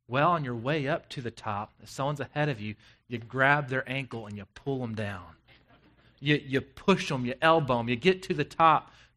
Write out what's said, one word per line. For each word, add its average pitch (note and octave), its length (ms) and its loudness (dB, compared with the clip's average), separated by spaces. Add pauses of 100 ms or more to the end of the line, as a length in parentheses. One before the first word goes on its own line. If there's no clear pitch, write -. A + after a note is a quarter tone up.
Well, C#3+ 240 2
on D#3+ 120 0
your B2 120 -4
way C3+ 320 -2
up D#3+ 220 -4
to C#3+ 120 -10
the A#2 100 -6
top, G#2+ 500 -8
if - 80 -20
someone's C#3+ 300 -4
ahead D3 300 -2
of A2 120 -6
you, G#2+ 140 -8 (320)
you A#2+ 100 -6
grab C3 520 2
their C3 200 -2
ankle A#2+ 380 -6
and G#2 100 -10
you A2 160 -12
pull C3+ 300 -4
'em A2+ 100 -6
down. G2+ 320 -6 (920)
You, D3 160 2
you C3+ 260 -2
push F#3 500 0
'em, B2+ 140 -4
you B2 160 -4
elbow D#3 380 4
'em, A#2 100 -4
you B2 60 2
get F#3 280 2
to F3+ 120 -4
the D3 80 0
top. D#3 480 4 (240)